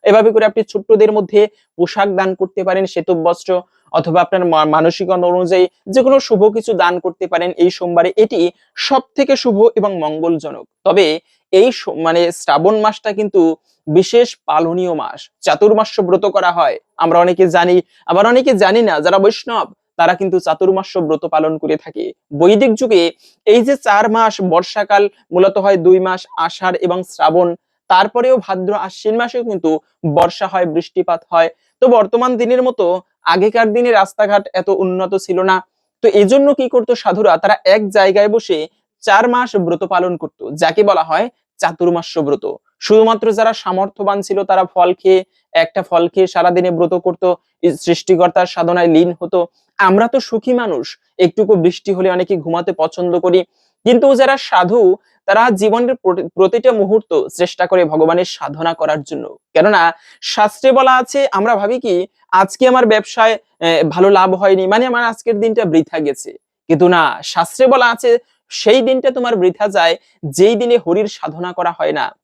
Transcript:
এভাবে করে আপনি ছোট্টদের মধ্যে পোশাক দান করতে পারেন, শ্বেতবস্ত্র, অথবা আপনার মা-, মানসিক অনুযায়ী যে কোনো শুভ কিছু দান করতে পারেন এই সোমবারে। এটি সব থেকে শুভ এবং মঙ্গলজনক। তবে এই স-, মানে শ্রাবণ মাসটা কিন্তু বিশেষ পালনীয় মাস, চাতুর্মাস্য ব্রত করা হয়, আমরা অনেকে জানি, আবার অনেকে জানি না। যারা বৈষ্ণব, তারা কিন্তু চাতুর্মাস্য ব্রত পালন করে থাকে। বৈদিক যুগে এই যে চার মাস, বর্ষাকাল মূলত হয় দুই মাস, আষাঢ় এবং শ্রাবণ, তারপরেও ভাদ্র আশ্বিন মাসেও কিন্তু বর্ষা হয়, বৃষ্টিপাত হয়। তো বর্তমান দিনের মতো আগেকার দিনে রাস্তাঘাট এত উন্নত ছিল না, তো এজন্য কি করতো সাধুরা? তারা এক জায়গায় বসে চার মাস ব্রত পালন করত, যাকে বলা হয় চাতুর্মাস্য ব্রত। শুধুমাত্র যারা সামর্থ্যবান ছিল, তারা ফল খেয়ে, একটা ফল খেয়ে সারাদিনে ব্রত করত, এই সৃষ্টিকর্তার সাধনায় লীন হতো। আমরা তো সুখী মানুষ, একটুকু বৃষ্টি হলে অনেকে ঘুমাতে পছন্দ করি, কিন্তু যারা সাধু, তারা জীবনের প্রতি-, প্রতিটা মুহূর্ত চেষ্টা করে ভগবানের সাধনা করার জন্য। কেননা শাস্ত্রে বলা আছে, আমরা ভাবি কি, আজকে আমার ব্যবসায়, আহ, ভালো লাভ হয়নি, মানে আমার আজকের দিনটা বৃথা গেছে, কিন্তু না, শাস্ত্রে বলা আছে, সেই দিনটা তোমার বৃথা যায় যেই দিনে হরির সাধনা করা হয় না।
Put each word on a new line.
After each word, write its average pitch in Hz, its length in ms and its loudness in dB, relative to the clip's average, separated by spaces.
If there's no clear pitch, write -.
এভাবে 214 280 4
করে 220 140 2
আপনি 208 180 0
ছোট্টদের 214 480 2
মধ্যে 208 360 0
পোশাক 202 380 -2
দান 190 200 -2
করতে 190 280 -6
পারেন, 190 220 -2
শ্বেতবস্ত্র, 175 760 -2
অথবা 165 300 0
আপনার 180 240 -2
মা-, 156 240 2
মানসিক 165 400 0
অনুযায়ী 180 580 0
যে 220 140 2
কোনো 262 180 4
শুভ 214 220 0
কিছু 226 200 -4
দান 180 260 0
করতে 185 280 -6
পারেন 175 240 -4
এই 170 180 2
সোমবারে। 175 480 -2
এটি 202 340 0
সব 262 260 -2
থেকে 269 200 2
শুভ 226 220 -2
এবং 196 240 -2
মঙ্গলজনক। 156 680 -6
তবে 170 360 2
এই 214 200 4
স-, - 180 -10
মানে 170 420 0
শ্রাবণ 165 480 0
মাসটা 214 320 -4
কিন্তু 196 300 -2
বিশেষ 190 580 2
পালনীয় 165 480 -2
মাস, - 260 -10
চাতুর্মাস্য 214 600 0
ব্রত 185 240 0
করা 190 260 0
হয়, 165 280 -2
আমরা 165 220 2
অনেকে 180 280 2
জানি, 175 340 2
আবার 185 220 2
অনেকে 254 260 2
জানি 202 280 2
না। 170 200 0
যারা 180 180 2
বৈষ্ণব, 214 480 -2
তারা 170 180 2
কিন্তু 185 260 -2
চাতুর্মাস্য 190 600 -2
ব্রত 156 260 -4
পালন 156 320 -2
করে 151 200 -4
থাকে। - 360 -12
বৈদিক 208 400 2
যুগে 196 380 0
এই 226 160 4
যে 269 160 0
চার 220 320 0
মাস, 220 320 0
বর্ষাকাল 202 680 0
মূলত 190 260 2
হয় 202 200 2
দুই 185 220 4
মাস, 185 280 -6
আষাঢ় 180 400 -4
এবং 180 260 -4
শ্রাবণ, 170 520 0
তারপরেও 214 500 2
ভাদ্র 190 360 -4
আশ্বিন 214 440 -6
মাসেও 240 260 -4
কিন্তু 165 360 -2
বর্ষা 170 420 -2
হয়, 185 180 -2
বৃষ্টিপাত 170 560 -4
হয়। 165 180 2
তো 254 80 2
বর্তমান 240 500 0
দিনের 247 260 0
মতো 185 380 -2
আগেকার 214 500 0
দিনে 240 180 0
রাস্তাঘাট 202 520 0
এত 185 160 -4
উন্নত 185 460 -2
ছিল 185 260 -4
না, 185 200 0
তো 233 60 2
এজন্য 262 460 4
কি 254 160 -2
করতো 240 260 0
সাধুরা? 190 420 0
তারা - 180 2
এক 202 240 2
জায়গায় 196 400 2
বসে 180 380 -2
চার 220 280 2
মাস 247 260 -2
ব্রত 175 280 -2
পালন 175 340 -2
করত, - 220 -14
যাকে 165 300 0
বলা 185 200 2
হয় 170 260 -4
চাতুর্মাস্য 170 640 -2
ব্রত। 143 260 -4
শুধুমাত্র 220 520 2
যারা 220 220 0
সামর্থ্যবান 190 680 -4
ছিল, 196 220 -4
তারা 190 220 0
ফল 180 280 0
খেয়ে, 190 300 2
একটা 165 300 -2
ফল 170 240 0
খেয়ে 185 200 0
সারাদিনে 180 440 0
ব্রত 170 220 -2
করত, 180 400 -2
এই 175 160 2
সৃষ্টিকর্তার 175 680 0
সাধনায় 175 420 -2
লীন 170 340 2
হতো। 175 260 -4
আমরা 202 300 2
তো 262 120 -2
সুখী 233 340 -4
মানুষ, 202 440 -4
একটুকু 196 380 2
বৃষ্টি 180 380 -2
হলে 185 180 -2
অনেকে 180 260 -2
ঘুমাতে 170 400 -6
পছন্দ 175 420 -2
করি, 180 240 -2
কিন্তু 247 300 4
যারা 269 220 2
সাধু, 190 580 0
তারা 220 240 2
জীবনের 226 460 0
প্রতি-, 180 400 -4
প্রতিটা 214 360 2
মুহূর্ত 202 560 -2
চেষ্টা 175 400 -4
করে 180 180 2
ভগবানের 160 400 0
সাধনা 156 480 -8
করার 156 300 -4
জন্য। 135 340 -12
কেননা 170 400 2
শাস্ত্রে 226 500 0
বলা 262 240 4
আছে, 269 360 -2
আমরা 208 240 0
ভাবি 208 240 -4
কি, 185 280 -2
আজকে 196 360 2
আমার 254 180 4
ব্যবসায়, 220 480 0
আহ, 165 560 -2
ভালো 185 200 2
লাভ 190 260 4
হয়নি, 190 320 2
মানে 220 180 0
আমার 240 180 -2
আজকের 226 360 -4
দিনটা 220 260 -2
বৃথা 160 340 0
গেছে, 143 320 -6
কিন্তু 165 200 2
না, 165 360 2
শাস্ত্রে 175 440 -2
বলা 254 220 2
আছে, 240 280 0
সেই 247 320 2
দিনটা 262 300 0
তোমার 240 240 -4
বৃথা 185 320 0
যায় 175 300 0
যেই 185 300 2
দিনে 240 220 0
হরির 202 300 -2
সাধনা 175 460 -10
করা 170 180 -4
হয় 160 200 -4
না। 143 320 -6